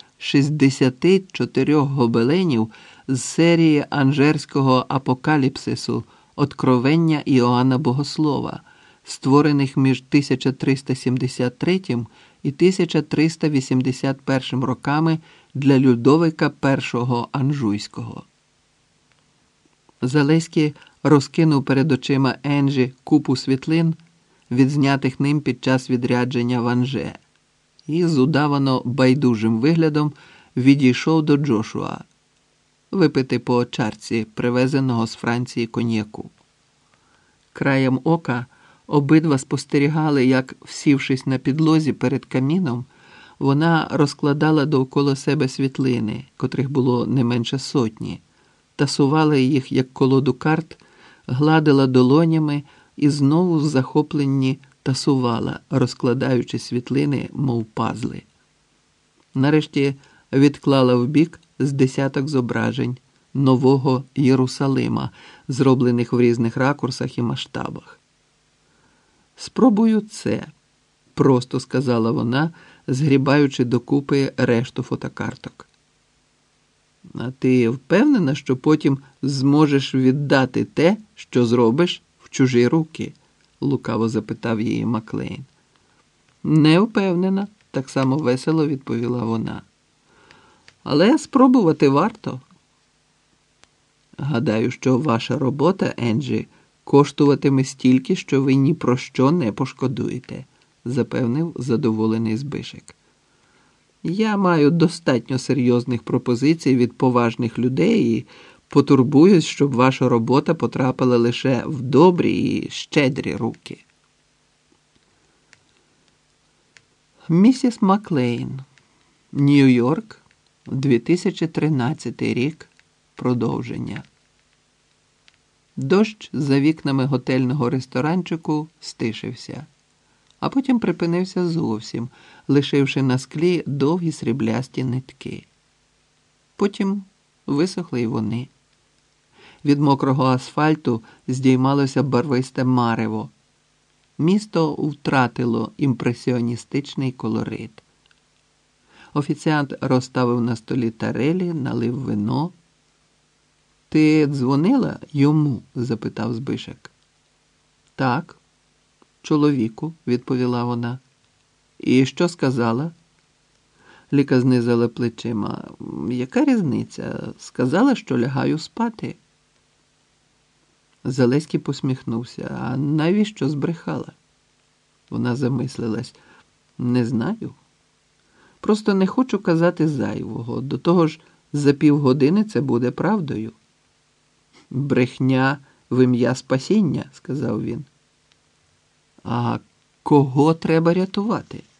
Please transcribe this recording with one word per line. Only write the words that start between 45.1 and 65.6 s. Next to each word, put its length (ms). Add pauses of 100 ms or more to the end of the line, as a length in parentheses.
себе 320
світлини, 800 (120)
котрих 340
було 340
не 180
менше 360
сотні, 600 (560)
тасувала 600
їх, 360
як 220
колоду 400
карт, 440 (500)
гладила 600
долонями 760 (340)
і 120
знову 480
в 80
захопленні 920 (240)
тасувала, 760 (100)
розкладаючи 880
світлини, 760
мов 320
пазли. 560 (1120)
Нарешті 600 (380)
відклала 600
вбік 440 (200)
з 120
десяток 560
зображень 680 (360)
нового 680 (120)
Єрусалима, 920 (380)
зроблених 680